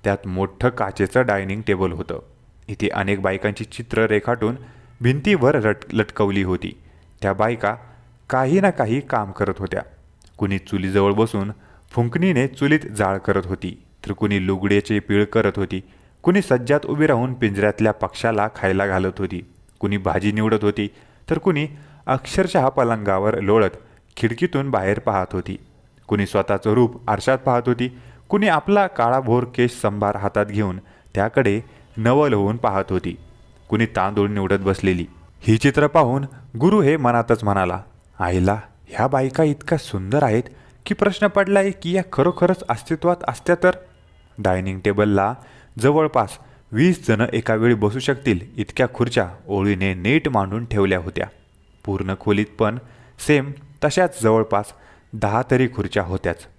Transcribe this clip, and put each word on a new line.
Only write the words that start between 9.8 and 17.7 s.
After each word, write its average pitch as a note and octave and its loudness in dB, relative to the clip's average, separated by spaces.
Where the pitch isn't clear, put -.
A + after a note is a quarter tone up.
कुणी G2 -2
चुलीजवळ G2 0
बसून G#2 0
फुंकणीने B2+ 0
चुलीत C#3+ 0
जाळ G2+ -2
करत G2 -2
होती, F2+ -8
तर G#2 -8
कुणी G2+ -2
लुगड्याचे G2+ 0
पीळ G2+ 2
करत G2+ 0
होती, F#2+ -4
कुणी F3+ 2
सज्जात C3+ 0
उभी D3+ 0
राहून B2+ 0
पिंजऱ्यातल्या G#2+ 0